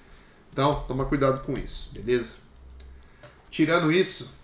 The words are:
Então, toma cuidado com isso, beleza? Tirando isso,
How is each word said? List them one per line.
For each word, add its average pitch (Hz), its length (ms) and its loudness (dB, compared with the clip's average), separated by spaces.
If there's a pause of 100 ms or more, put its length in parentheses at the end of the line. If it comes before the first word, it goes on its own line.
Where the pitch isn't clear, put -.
(520)
Então, 139 360 0
toma 131 180 -2
cuidado 135 380 2
com 139 100 -4
isso, - 400 -8
beleza? 113 420 -2 (1120)
Tirando 160 420 4
isso, - 420 2 (100)